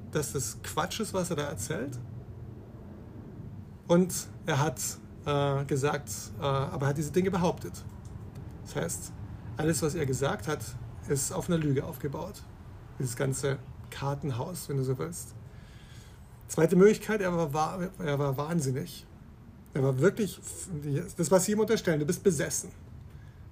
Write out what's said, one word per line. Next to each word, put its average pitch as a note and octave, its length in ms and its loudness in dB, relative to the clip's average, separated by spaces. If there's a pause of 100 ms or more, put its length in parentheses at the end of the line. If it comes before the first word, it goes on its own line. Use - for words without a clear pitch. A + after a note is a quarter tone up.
(120)
dass D3+ 220 0
das - 300 -4
Quatsch - 360 -2
ist, A3 140 -2
was F#3 180 2
er D#3+ 60 0
da D3 60 0
erzählt. C#3+ 540 -4 (1900)
Und F3 260 8 (320)
er D3 140 4
hat, D3+ 220 2 (440)
äh, C#3+ 400 2
gesagt, C#3+ 460 0 (280)
äh, - 40 -2
aber C3+ 420 2
er C3+ 40 4
hat C#3 80 2
diese D#3 140 -2
Dinge F#3 200 6
behauptet. E3+ 520 0 (800)
Das - 100 -10
heißt, - 360 -4 (460)
alles, D#3 240 2
was D#3 140 2
er D#3 100 0
gesagt C3+ 420 0
hat, D3 120 0 (480)
ist C#3+ 260 2
auf F3+ 160 -2
einer E3+ 80 4
Lüge D3 280 4
aufgebaut. D#3 580 -6 (560)
Dieses B2+ 160 -2
ganze C3+ 420 0 (320)
Kartenhaus, D3+ 800 -4
wenn C3+ 80 0
du C3 60 2
so C3 160 2
willst. E3 340 -6 (1120)
Zweite D#3+ 280 6
Möglichkeit, G#3 460 8
er F3+ 140 2
war E3 180 0
wa-, E3+ 360 0 (100)
er C#3+ 200 0
war C#3 180 2
wahnsinnig. D3 680 -2 (680)
Er C3+ 100 2
war C3 160 4
wirklich, F#3+ 400 4 (800)
das, E3+ 140 0
was F#3 140 8
sie G#3 80 2
ihm G#3 60 4
unterstellen, G3 400 4
du D3 60 2
bist F3 180 0
besessen. D#3+ 460 2 (840)